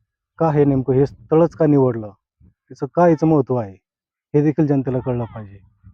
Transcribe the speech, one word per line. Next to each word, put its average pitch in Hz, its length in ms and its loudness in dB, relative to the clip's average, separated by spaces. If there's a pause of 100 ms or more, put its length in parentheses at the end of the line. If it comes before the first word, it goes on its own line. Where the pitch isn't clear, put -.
(380)
का 165 140 0
हे 147 120 2
नेमकं 135 300 0
हे 135 120 2
स्थळच - 480 0
का 160 120 0
निवडलं, 123 460 0 (580)
याचं 135 240 -12
काय 170 160 4
याचं 160 160 0
महत्त्व 147 280 0
आहे, 107 180 -6 (600)
हे 147 80 2
देखील 151 240 0
जनतेला 135 320 -2
कळलं 120 260 -6
पाहिजे. 107 340 -16 (360)